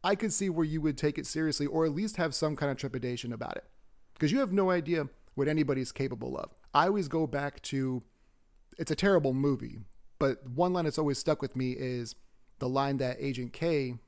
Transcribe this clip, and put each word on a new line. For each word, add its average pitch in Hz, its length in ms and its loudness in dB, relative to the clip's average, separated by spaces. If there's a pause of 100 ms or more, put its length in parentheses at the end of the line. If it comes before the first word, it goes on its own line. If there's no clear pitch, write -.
I 196 100 4
could 202 200 0
see 196 160 2
where 165 160 2
you 156 160 -2
would 147 160 0
take 151 180 0
it - 100 -6
seriously, 156 400 0
or 156 200 2
at 151 80 0
least 214 220 -2
have 160 180 0
some 156 200 0
kind 143 160 0
of 131 60 -2
trepidation 123 560 -4
about 113 240 -8
it, - 80 -8 (540)
'cause 151 120 4
you 254 100 4
have 226 120 2
no 190 160 4
idea 165 400 0 (280)
what 139 120 2
anybody's 143 420 2
capable 127 460 -4
of. - 180 -8 (200)
I 156 140 6
always 190 200 0
go 160 180 0
back 143 360 -4
to, 131 400 -2 (760)
it's - 140 -6
a 156 40 2
terrible 170 380 4
movie, 135 480 0 (400)
but 135 280 0
one 165 240 2
line 180 120 0
that's 151 140 0
always 143 200 0
stuck 156 220 0
with 135 140 -6
me 127 180 -2
is 123 440 -6 (420)
the 127 100 -4
line 139 280 2
that 127 240 -2
Agent 127 320 -4
K 139 560 -2